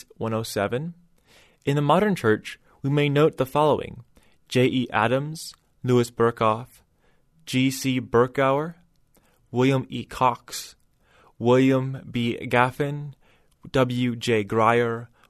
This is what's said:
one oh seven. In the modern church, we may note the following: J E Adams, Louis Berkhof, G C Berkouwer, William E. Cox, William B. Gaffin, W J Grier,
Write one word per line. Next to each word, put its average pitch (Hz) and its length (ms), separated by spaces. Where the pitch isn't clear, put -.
one 113 180
oh 110 80
seven. 120 520
In 143 120
the 147 60
modern 175 340
church, - 420
we 135 80
may 147 180
note 143 280
the 131 100
following: 131 580
J 127 160
E 123 260
Adams, 135 640
Louis 123 260
Berkhof, 117 720
G 127 240
C 127 300
Berkouwer, 135 720
William 131 380
E. 120 160
Cox, - 720
William 131 720
B. 117 260
Gaffin, 143 680
W 123 460
J 113 260
Grier, 117 640